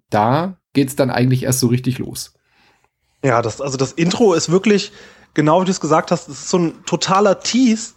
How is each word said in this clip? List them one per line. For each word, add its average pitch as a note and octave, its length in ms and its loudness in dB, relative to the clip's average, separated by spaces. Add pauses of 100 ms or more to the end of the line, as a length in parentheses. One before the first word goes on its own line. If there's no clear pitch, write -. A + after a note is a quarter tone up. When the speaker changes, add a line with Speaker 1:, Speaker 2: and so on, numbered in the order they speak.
(120)
Speaker 1:
da C3+ 460 0 (160)
geht's C3+ 220 0
dann C3+ 140 0
eigentlich B2+ 340 0
erst B2+ 160 0
so C3 80 2
richtig B2+ 300 -2
los. - 380 -12 (920)
Speaker 2:
Ja, A#2 160 2
das, A2 200 -4
also C3+ 160 -6
das C3 160 -4
Intro F3+ 400 2
ist D#3+ 180 -2
wirklich, F#3+ 400 0 (420)
genau D#3 280 2
wie F#3 40 -2
du F#3 60 0
es F3+ 80 -4
gesagt D#3+ 320 0
hast, F3 160 -4
es C#3 120 -16
ist - 100 -14
so F#3+ 100 0
ein E3 140 0 (120)
totaler F#3 540 0
Tease, A3+ 580 0